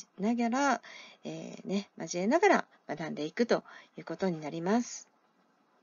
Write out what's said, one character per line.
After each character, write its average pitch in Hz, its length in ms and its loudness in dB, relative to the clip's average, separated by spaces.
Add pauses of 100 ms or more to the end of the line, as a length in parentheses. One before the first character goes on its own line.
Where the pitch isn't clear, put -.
(200)
な 226 140 2
が 233 160 0
ら、 269 320 2 (420)
え 160 400 -10
ー、 - 20 -16
ね、 196 300 -2
交 180 260 -6
え 196 40 0
な 294 120 4
が 415 100 6
ら 302 160 4 (220)
学 156 220 -6
ん 151 60 -6
で 147 100 -4
い 156 80 -6
く 233 140 2
と 170 180 2 (320)
い 160 60 -14
う - 20 -20
こ 160 120 -6
と 190 120 0
に 165 140 0
な 147 80 -6
り 165 100 -4
ま 208 220 4
す。 - 260 -12 (760)